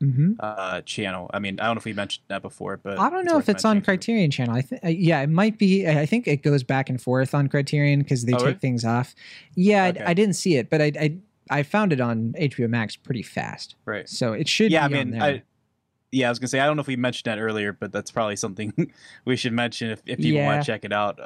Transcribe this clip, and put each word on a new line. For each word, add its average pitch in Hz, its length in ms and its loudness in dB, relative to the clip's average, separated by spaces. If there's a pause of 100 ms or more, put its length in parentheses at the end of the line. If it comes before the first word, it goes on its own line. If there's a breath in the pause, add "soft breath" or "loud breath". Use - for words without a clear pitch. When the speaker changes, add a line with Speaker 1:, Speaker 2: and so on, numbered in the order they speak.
Speaker 1:
Mm-hmm. 143 380 4
Speaker 2:
uh, 95 420 -6
channel. 92 520 -6
I 101 60 -2
mean, 98 200 -4
I 107 60 -2
don't 117 100 2
know 110 40 -6
if - 60 -10
we 110 80 -6
mentioned 101 340 -8
that 98 160 -6
before, 98 340 -10
but 98 220 -6
Speaker 1:
I 233 100 2
don't 370 120 -4
Speaker 2:
it's 349 60 -4
Speaker 1:
know 330 80 2
Speaker 2:
worth 262 140 0
Speaker 1:
if 202 60 2
it's 190 100 -2
on 220 120 4
Speaker 2:
mentioning. 190 80 -2
Speaker 1:
Criterion 190 460 2
channel. 120 240 -2
I 127 60 2
th-, - 220 -8
uh, 185 60 -4
yeah, 165 320 2
it 143 80 0
might 208 280 2
be. 190 300 4
I, 147 140 4
I 156 40 2
think 233 220 0
it 147 160 2
goes 143 200 4
back 135 260 0
and 127 120 -4
forth 131 320 0
on 143 140 2
Criterion 143 560 2
'cause 120 220 0
they 123 80 2
Speaker 2:
Oh, 123 40 4
Speaker 1:
take 123 80 2
Speaker 2:
really? 131 140 0
Speaker 1:
things 123 260 0
off. 117 300 0 (400 loud breath)
Yeah, 196 300 4
I, 180 40 2
Speaker 2:
Okay. 175 160 -4
Speaker 1:
I 175 80 2
didn't 196 220 4
see 170 220 2
it, 113 120 0
but 156 100 4
I, 147 200 4
I, 156 180 0 (320)
I 139 140 0
found 202 300 2
it 131 80 2
on 117 360 0
H 147 200 -2
B 123 60 0
O 117 40 2
Max 113 280 -2
pretty 120 280 -6
fast. - 520 -10 (100)
Speaker 2:
Right. 104 240 -8
Speaker 1:
So 117 240 -2
it 147 140 -4
should 214 240 4
Speaker 2:
Yeah, 156 160 4
Speaker 1:
be 143 80 0
Speaker 2:
I 143 40 0
Speaker 1:
on 127 100 -2
Speaker 2:
mean, 113 100 -6
Speaker 1:
there. 147 100 2
Speaker 2:
I, 135 140 -4 (680)
yeah, 131 160 2
I - 20 2
was 120 100 -2
gonna 127 80 -6
say, 131 120 0
I 135 60 4
don't 151 120 2
know 147 40 -2
if 139 60 -8
we 131 80 -4
mentioned 127 360 -2
that 107 100 -4
earlier, 107 320 -2
but 101 180 -10
that's 104 200 -6
probably 107 260 -2
something 107 360 -6 (340 loud breath)
<laughs> - 180 -20
we 127 100 2
should 123 180 -2
mention 117 380 -2
if, 107 140 -10
if - 140 -8
people 156 220 2
wanna 143 160 2
Speaker 1:
Yeah. 147 60 0
Speaker 2:
check 110 220 -4
it 101 80 -6
out. 104 320 -2